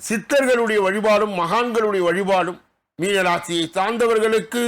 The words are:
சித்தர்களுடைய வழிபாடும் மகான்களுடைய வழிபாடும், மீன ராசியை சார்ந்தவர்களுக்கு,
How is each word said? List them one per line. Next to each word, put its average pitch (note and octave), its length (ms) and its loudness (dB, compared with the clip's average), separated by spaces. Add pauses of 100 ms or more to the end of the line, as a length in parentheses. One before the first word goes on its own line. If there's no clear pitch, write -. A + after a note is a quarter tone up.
சித்தர்களுடைய A#3 760 0
வழிபாடும் G#3 560 2
மகான்களுடைய G#3+ 680 0
வழிபாடும், F#3 500 0 (400)
மீன G3 200 0 (100)
ராசியை E3+ 380 -2 (100)
சார்ந்தவர்களுக்கு, A3 920 0